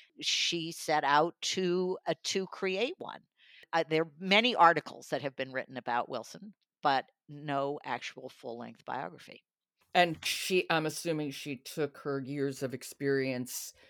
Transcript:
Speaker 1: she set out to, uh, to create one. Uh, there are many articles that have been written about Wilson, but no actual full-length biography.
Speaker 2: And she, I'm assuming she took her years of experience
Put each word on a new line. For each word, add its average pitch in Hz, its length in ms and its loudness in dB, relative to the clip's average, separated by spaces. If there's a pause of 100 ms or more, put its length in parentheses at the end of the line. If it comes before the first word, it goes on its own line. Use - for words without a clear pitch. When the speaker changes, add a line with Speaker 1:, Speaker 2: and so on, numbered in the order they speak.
(220)
Speaker 1:
she 165 500 0
set 151 320 0
out 147 380 6
to, 185 560 0 (100)
uh, 165 60 2 (100)
to 190 240 -2
create 196 520 -2
one. - 200 -12 (540)
Uh, 165 160 4
there 160 140 4
are 160 80 -6 (100)
many 208 340 4
articles 165 540 6
that 135 120 -2
have 139 140 -6
been 131 160 -4
written 131 240 -6
about 120 320 -2
Wilson, 185 460 -8 (280)
but 135 220 4 (240)
no 143 560 -2
actual 131 460 -8
full-length 117 560 -12
biography. 139 580 -8 (500)
Speaker 2:
And 175 300 4
she, - 460 0
I'm 160 160 2
assuming 151 460 -2
she 139 260 -8
took - 400 -6
her 139 240 -4
years 139 420 -4
of 127 100 -2
experience 131 1000 -2 (160)